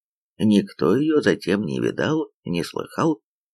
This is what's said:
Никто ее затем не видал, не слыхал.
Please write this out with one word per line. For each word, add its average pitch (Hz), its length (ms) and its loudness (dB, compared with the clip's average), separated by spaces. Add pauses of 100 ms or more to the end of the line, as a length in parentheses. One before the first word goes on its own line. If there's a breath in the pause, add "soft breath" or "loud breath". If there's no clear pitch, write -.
(380)
Никто 98 580 2
ее 151 260 2
затем 101 420 0
не 67 160 -4
видал, 143 540 -2 (100)
не 87 200 -4
слыхал. - 580 -4 (320)